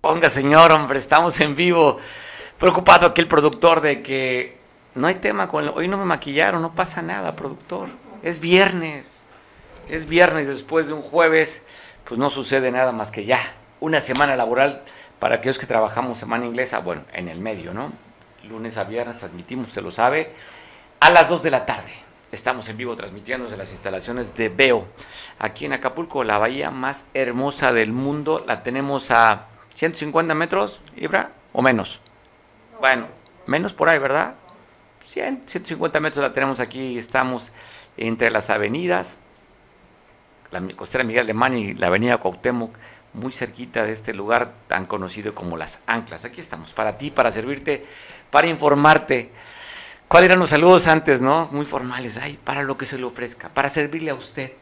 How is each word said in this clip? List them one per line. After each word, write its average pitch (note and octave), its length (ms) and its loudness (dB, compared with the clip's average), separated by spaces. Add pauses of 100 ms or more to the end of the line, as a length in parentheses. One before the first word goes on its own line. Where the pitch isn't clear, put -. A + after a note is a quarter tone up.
Ponga, D#3+ 240 4
señor, D3 420 8
hombre, C#3 280 2
estamos D3+ 400 2
en D3+ 160 2
vivo. E3+ 420 4 (640)
Preocupado F3+ 480 8
aquí E3+ 140 4
el E3 60 2
productor D#3 540 4
de C#3+ 220 0
que C3 520 -4 (380)
no C3 140 0
hay F#3 80 2
tema G3+ 320 -2
con D3+ 180 -2
lo, D3 80 -4
"Hoy E3+ 140 -2
no G3 100 -2
me G3 80 -4
maquillaron", E3 560 0
no E3 140 -6
pasa F3+ 260 -4
nada, E3+ 340 -6
productor. F3 540 -12 (320)
Es E3 180 -6
viernes. E3+ 840 0 (680)
Es D#3 160 -8
viernes D#3 420 4
después D3+ 380 -2
de D3+ 80 -8
un D3+ 80 -10
jueves, D#3+ 600 2 (400)
pues A#2 160 -8
no C#3 100 2
sucede C3 420 0
nada B2+ 200 2
más A2 180 -8
que G#2+ 160 -10
ya A#2+ 140 0 (400)
una D#3 200 0
semana C3+ 360 2
laboral B2+ 480 0 (340)
para A#2 200 0
aquellos C3 200 -2
que - 80 -10
trabajamos A2+ 540 -2
semana A#2+ 260 -4
inglesa, A#2+ 360 -4
bueno, F2 200 -8 (100)
en F2 160 -10
el E2 120 -12
medio, F#2 340 -10
¿no? B2+ 180 -10 (520)
Lunes A2 340 -12
a G#2 60 -4
viernes A#2 340 -8
transmitimos, G2 520 -12
usted G2 120 -10
lo F#2 80 -10
sabe, C3+ 440 0 (680)
a D#3+ 100 8
las E3+ 200 8
dos E3+ 120 0
de D#3 80 0
la C3 160 0
tarde. - 280 -6 (380)
Estamos A#2+ 380 -6
en G#2+ 80 -12
vivo A#2+ 180 -8
transmitiendo G#2+ 500 -10
desde G#2+ 120 -12
las F#2+ 140 -12
instalaciones G2+ 640 -8
de A2+ 140 -2
Veo, A#2+ 380 2 (520)
aquí A2 260 -8
en C#3+ 80 -6
Acapulco, C3+ 500 -6
la G#2+ 140 0
bahía B2+ 320 -2
más C3+ 360 -8 (100)
hermosa C3 580 -2
del A2 180 2
mundo. C#3+ 560 -4
La F3+ 140 -4
tenemos C3+ 480 -6
a A2+ 380 4 (280)
ciento D#3+ 240 -4
cincuenta D#3+ 340 0
metros, F#3+ 480 -2 (140)
Ibra, - 380 -4 (180)
o - 100 -2
menos. A#2+ 400 0 (800)
Bueno, B2+ 280 2 (380)
menos E3+ 280 -4
por D#3+ 160 2
ahí, D#3+ 100 4
¿verdad? C#3 360 -2 (680)
Cien, - 400 -8
ciento F#3 220 -10
cincuenta D#3+ 320 -4
metros D3 240 -2
la C3+ 100 -2
tenemos C3+ 260 -2
aquí, B2+ 380 -8
estamos B2+ 540 -4 (460)
entre A2+ 340 0
las G#2+ 180 -2
avenidas, D#3 680 -2 (1300)
la F2 100 -8
mi-, F#2 120 -10
costera B2+ 300 -6
Miguel A#2 220 -2
Alemán A#2+ 320 -2
y G2+ 160 -6
la - 140 -2
avenida A2+ 300 2
Cuauhtémoc, A2+ 560 -4 (400)
muy B2+ 200 -10
cerquita A#2+ 500 -6
de G#2+ 80 -2
este A2 220 -10
lugar A#2 400 -2 (140)
tan F#2 180 -4
conocido G2+ 500 -8
como F2 220 -10
Las D#2 280 -10
Anclas. A2+ 400 -6
Aquí A#2 140 -16
estamos, - 340 -16
para G#2+ 240 -4
ti, C#3 140 -10
para A#2 200 2
servirte, C#3 540 -6 (460)
para D#3 160 6
informarte. D3 840 4 (760)
¿Cuáles F3+ 220 8
eran F#3 100 6
los E3+ 100 2
saludos E3 380 8
antes, D#3 340 4
no? D3 300 2
Muy C#3+ 140 -4
formales. B2 520 -8
Ay, D3 240 -12
para C#3+ 220 -6
lo C3+ 140 -6
que C3+ 80 -10
se C3 120 -10
le B2+ 60 -8
ofrezca, A#2+ 460 -12
para C#3 200 -2
servirle D#3 420 -4
a C3+ 40 -4
usted. C3 460 -12